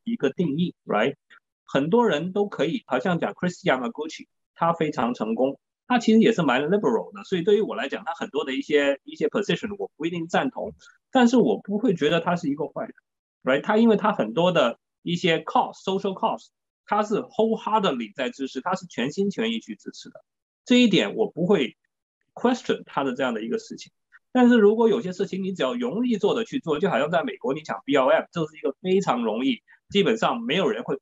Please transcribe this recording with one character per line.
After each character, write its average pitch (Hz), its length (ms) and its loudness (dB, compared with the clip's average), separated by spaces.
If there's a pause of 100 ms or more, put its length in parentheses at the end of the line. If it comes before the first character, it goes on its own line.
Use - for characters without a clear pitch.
一 117 120 -2
个 131 140 0
定 156 280 -2
义， 175 180 -2 (100)
right？ 113 300 0 (500)
很 147 240 -2
多 233 180 4
人 165 240 0
都 202 160 0
可 - 180 -2
以， - 200 -4
好 131 140 -2
像 175 180 0
讲 104 160 -4
Chris - 300 -6
Yamaguchi， 131 640 -4 (260)
他 170 200 0
非 156 180 -2
常 123 240 -2
成 113 180 -4
功， 131 260 0 (280)
他 247 100 2
其 226 160 4
实 226 60 8
也 165 120 6
是 175 120 0
蛮 135 220 2
liberal 151 500 0
的， - 80 -16
所 185 160 -4
以 - 20 -2
对 208 160 4
于 220 40 0
我 120 140 -4
来 247 140 -6
讲， 208 160 -8
他 - 80 -6
很 - 160 -8
多 151 160 -4
的 131 80 -6
一 135 80 -4
些， 143 420 2
一 302 120 -18
些 156 140 -2
position 202 500 -4
我 92 160 -8
不 151 100 -8
一 170 60 -4
定 170 160 -6
赞 165 240 0
同， 92 220 -10 (380)
但 247 160 4
是 254 100 4
我 131 220 2
不 208 200 -6
会 226 160 0
觉 147 140 0
得 165 100 2
他 175 160 -2
是 170 140 -6
一 139 60 -2
个 147 120 -6
坏 - 160 -10
人， - 100 -12 (500)
right？ 135 200 0
他 214 140 2
因 233 100 6
为 214 80 6
他 208 180 0
很 113 200 -4
多 170 180 2
的 156 260 2 (240)
一 175 140 -4
些 165 240 0
cause，social 196 720 -4
cause， 226 360 -6 (400)
他 214 140 2
是 214 140 -2
wholeheartedly 208 1000 0
在 123 160 -4
支 135 160 -6
持， 131 140 -10
他 180 120 -4
是 185 140 -6
全 127 240 -4
心 196 180 -2
全 117 220 -2
意 113 80 -4
去 113 160 -12
支 - 160 -16
持 - 180 -20
的。 - 160 -20 (400)
这 247 160 6
一 247 60 6
点 123 260 2
我 110 160 0
不 165 160 -4
会 170 320 0 (560)
question - 500 -2
他 - 200 -4
的 131 100 -2
这 135 80 -6
样 123 140 -2
的 107 80 -6
一 113 40 -8
个 113 120 -4
事 - 160 -14
情。 - 160 -20 (400)
但 247 180 6
是 247 80 6
如 214 180 8
果 226 140 4
有 240 100 2
些 180 140 -6
事 190 140 -4
情 190 160 -6
你 190 100 -6
只 160 80 -6
要 127 140 0
容 147 320 -4
易 226 100 0
做 175 160 0
的 120 100 -2
去 143 160 -6
做， - 200 -2
就 185 100 0
好 127 80 0
像 151 140 0
在 165 120 0
美 110 140 -8
国 - 160 -4
你 156 80 -6
讲 110 240 -8
B 139 100 0
L 131 120 4
M， 151 240 4
这 170 160 -4
是 - 100 -20
一 - 20 -20
个 139 220 -4
非 190 200 2
常 123 220 -2
容 113 220 -2
易， 127 160 -2 (300)
基 202 100 2
本 127 160 2
上 135 240 -2
没 123 140 -4
有 180 120 0
人 113 140 -2
会 139 200 -6